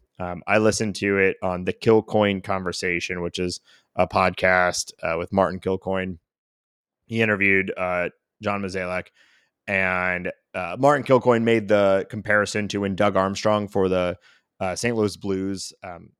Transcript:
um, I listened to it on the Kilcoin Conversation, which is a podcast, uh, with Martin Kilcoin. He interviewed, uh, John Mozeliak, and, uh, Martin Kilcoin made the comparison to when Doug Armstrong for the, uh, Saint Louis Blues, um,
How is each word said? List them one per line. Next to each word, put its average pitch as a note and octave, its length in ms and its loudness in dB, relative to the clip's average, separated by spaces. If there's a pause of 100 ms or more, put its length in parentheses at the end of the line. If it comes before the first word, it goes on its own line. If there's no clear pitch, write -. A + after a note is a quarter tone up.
(200)
um, F2+ 260 -10
I G2+ 120 2
listened G#2+ 400 2
to G2 200 0
it F#2+ 240 2
on F#2 220 -4
the F2+ 100 -4
Kilcoin G#2+ 720 2
Conversation, F2+ 760 -4
which F2 180 -6
is F2+ 220 -4 (340)
a F#2 120 0
podcast, F#2 840 0 (100)
uh, E2 160 -4
with F2 140 -6
Martin F#2 280 2
Kilcoin. F#2+ 580 -4 (880)
He A2+ 160 -2
interviewed, G2 560 2
uh, F2+ 320 -2 (320)
John G2+ 200 -4
Mozeliak, F2+ 460 -6 (600)
and, F#2 640 -2 (220)
uh, F2+ 260 -6
Martin C#3 260 4
Kilcoin A#2+ 380 4
made A2+ 240 2
the G2 420 4
comparison G#2 600 0
to G2+ 120 -2
when G2 140 -2
Doug G2+ 200 2
Armstrong G2 520 0
for F#2+ 200 0
the, F2+ 300 0 (420)
uh, F#2 160 -4
Saint A#2+ 220 -2
Louis G#2 180 0
Blues, F#2+ 560 -6 (120)
um, F2+ 260 -16 (100)